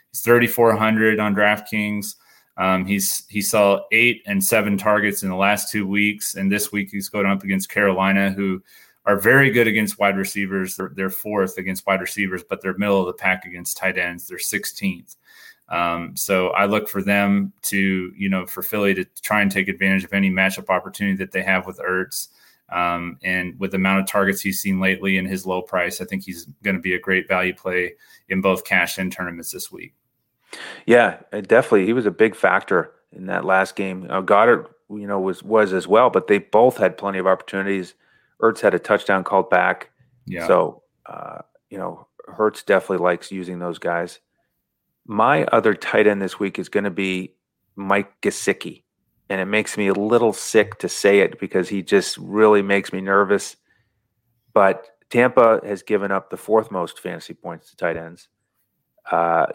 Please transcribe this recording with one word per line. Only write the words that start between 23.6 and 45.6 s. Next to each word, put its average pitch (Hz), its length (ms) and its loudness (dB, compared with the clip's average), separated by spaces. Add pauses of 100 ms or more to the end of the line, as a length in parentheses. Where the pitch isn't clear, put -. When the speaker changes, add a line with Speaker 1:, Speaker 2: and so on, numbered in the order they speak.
Speaker 1:
the 98 60 -2
amount 95 240 2
of 95 40 -2
targets 98 360 0
he's 95 180 -4
seen 95 220 -2
lately 95 360 0
and 92 80 -2
his 92 200 -6
low 92 160 -4
price, 90 400 -4
I 92 40 -10
think 95 200 -8
he's 85 180 -14 (180)
gonna 95 180 -2
be 90 160 -4
a 90 40 -4
great 92 260 -2
value 92 280 0
play 90 400 -4 (340)
in 95 140 -2
both 95 240 0
cash 90 320 0
and 92 160 -6
tournaments 85 380 -10
this - 200 -12
week. 85 220 -18 (920)
Speaker 2:
Yeah, 113 340 4 (120)
uh, 101 80 -6
definitely. 104 460 4
He 113 80 2
was 120 120 0
a 101 60 0
big 107 240 2
factor 92 560 2 (220)
in 92 140 -16
that 95 180 -4
last 95 320 2
game. 92 320 -6
Uh, 95 100 -2
Goddard, 107 480 4 (220)
you 104 180 -12
know, 98 140 -2
was, 92 200 -4
was 104 300 2
as 90 160 -2
well, 113 220 6
but 95 180 0
they 104 120 4
both 120 360 4
had 92 220 0
plenty 98 220 -4
of 92 80 0
opportunities. 95 680 -2 (460)
Ertz 110 180 2
had 98 140 4
a 90 60 2
touchdown 98 440 0
called 95 260 0
back. 92 420 0 (340)
Speaker 1:
Yeah. 85 220 -8
Speaker 2:
So, 87 360 2 (220)
uh, - 380 -16 (260)
you 98 80 -14
know, 90 300 -12 (200)
Hurts 107 360 -2
definitely 92 420 0
likes 90 260 -2
using 90 280 -10
those 87 200 -8
guys. 87 400 -6 (880)
My 120 380 2
other 110 280 4